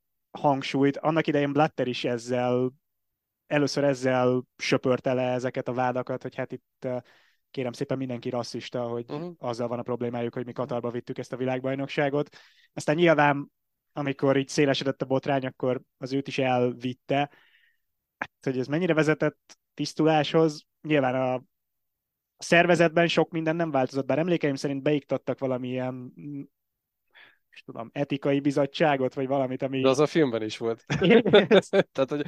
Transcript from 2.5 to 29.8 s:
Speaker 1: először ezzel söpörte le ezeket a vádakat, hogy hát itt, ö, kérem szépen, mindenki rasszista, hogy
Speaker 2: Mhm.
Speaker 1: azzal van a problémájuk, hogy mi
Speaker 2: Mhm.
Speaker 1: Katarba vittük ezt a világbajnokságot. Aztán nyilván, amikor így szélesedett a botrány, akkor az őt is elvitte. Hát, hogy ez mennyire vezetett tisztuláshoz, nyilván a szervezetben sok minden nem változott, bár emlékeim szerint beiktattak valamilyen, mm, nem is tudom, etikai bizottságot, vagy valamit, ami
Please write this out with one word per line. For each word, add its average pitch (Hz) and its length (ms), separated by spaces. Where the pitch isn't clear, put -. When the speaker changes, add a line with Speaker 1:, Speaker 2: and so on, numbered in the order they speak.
Speaker 1:
először 143 360
ezzel 127 600
söpörte 131 560
le 127 180
ezeket 127 360
a 127 60
vádakat, 127 480
hogy - 140
hát 127 160
itt, - 280
ö, 127 180
kérem 123 160
szépen, 131 260
mindenki 127 320
rasszista, 120 580
hogy 120 200
Speaker 2:
Mhm. 151 200
Speaker 1:
azzal 120 300
van 120 120
a 117 40
problémájuk, 120 500
hogy 123 120
mi 123 60
Speaker 2:
Mhm. - 80
Speaker 1:
Katarba 120 320
vittük 123 260
ezt - 160
a 123 40
világbajnokságot. 135 1000
Aztán 151 220
nyilván, 147 560
amikor 139 440
így 135 100
szélesedett 135 540
a 135 40
botrány, 135 400
akkor 127 360
az 127 160
őt 139 140
is 120 100
elvitte. 127 920
Hát, - 140
hogy 131 180
ez 123 80
mennyire 165 260
vezetett 151 640
tisztuláshoz, 156 920
nyilván 139 340
a 127 280
szervezetben 170 680
sok 160 240
minden 160 240
nem 165 160
változott, 131 340
bár 135 140
emlékeim 160 360
szerint 139 260
beiktattak 139 580
valamilyen, 127 540
mm, 143 460
nem - 400
is - 140
tudom, 117 280
etikai 143 460
bizottságot, 139 760
vagy 135 140
valamit, 131 340
ami 135 200